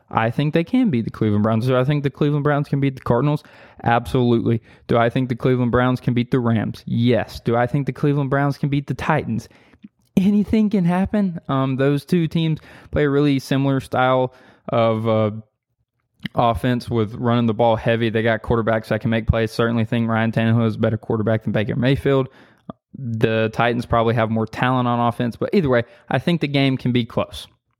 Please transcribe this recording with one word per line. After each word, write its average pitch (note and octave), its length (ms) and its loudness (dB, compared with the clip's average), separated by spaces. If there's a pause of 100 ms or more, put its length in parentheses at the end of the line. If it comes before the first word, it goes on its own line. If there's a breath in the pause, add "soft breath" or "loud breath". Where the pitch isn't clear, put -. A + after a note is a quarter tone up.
(100)
I A2+ 200 0
think C#3+ 220 -2
they E3 100 2
can B3+ 280 0
beat A#2 160 0
the - 40 -6
Cleveland G#2+ 320 0
Browns. A2+ 240 0
Do C3 100 2
I B2+ 80 2
think D3 180 0
the C#3 80 -2
Cleveland D3 340 -2
Browns D3 240 0
can C#3+ 120 -2
beat C3+ 160 -2
the - 60 -18
Cardinals? D3 400 0 (400 loud breath)
Absolutely. A#2+ 800 0 (260 loud breath)
Do B2+ 100 2
I A#2 100 4
think B2+ 220 -2
the B2 40 -2
Cleveland B2+ 380 0
Browns B2 260 2
can - 140 -2
beat A#2+ 180 -2
the C3+ 80 0
Rams? A#2 480 -2
Yes. A#2+ 540 0
Do A#2 160 0
I B2 100 2
think C#3 200 -2
the C3+ 60 -4
Cleveland C#3+ 380 -2
Browns C#3 280 0
can D3 100 -4
beat C#3 200 -4
the C3 60 -6
Titans? A#2+ 540 -2 (680 soft breath)
Anything G#3 500 2
can F#3+ 160 0
happen. F#3 640 0
Um, C3+ 280 0
those C#3+ 280 0
two E3 240 0
teams D#3+ 320 -2 (300 loud breath)
play D3+ 140 0
a C#3+ 60 2
really C#3+ 280 2
similar C3+ 420 0
style B2+ 540 0 (340 loud breath)
of, A2+ 400 2
uh, A2 220 2 (1040)
offense A#2+ 560 0
with A2+ 240 0
running A#2+ 320 0
the A2+ 80 2
ball A2+ 220 4
heavy. A#2 340 0
They A2 120 0
got A2+ 200 0
quarterbacks A2+ 460 0
that A2 120 -2
can - 80 -4
make A2+ 200 0
plays. A2+ 240 0
Certainly A#2 320 0
think A#2 240 -2
Ryan A2+ 240 0
Tannehill A2+ 340 2
is G#2+ 80 0
a A2 40 -8
better A2 200 0
quarterback A2 460 -2
than G#2+ 80 -2
Baker A2 240 -2
Mayfield. C3+ 520 0 (640 soft breath)
The A2+ 600 -2
Titans A#2+ 340 0
probably A#2 300 2
have A2+ 120 2
more A2 160 -2
talent B2+ 440 -2
on A#2+ 100 0
offense, A#2+ 380 -2
but - 160 -6
either E3+ 160 2
way, A#2+ 160 2 (240 loud breath)
I C3 100 -2
think E3+ 220 -2
the D3+ 80 -2
game C#3 280 0
can B2+ 140 -4
be A#2+ 140 0
close. - 420 -6 (340)